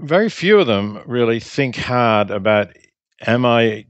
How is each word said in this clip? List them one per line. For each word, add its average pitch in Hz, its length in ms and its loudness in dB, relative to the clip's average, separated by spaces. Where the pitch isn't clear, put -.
very 170 280 0
few 202 300 2
of 180 80 4
them 104 400 -2
really 117 320 0
think 127 380 -6
hard 110 560 0
about, 104 440 0
"Am 123 220 0
I 113 440 0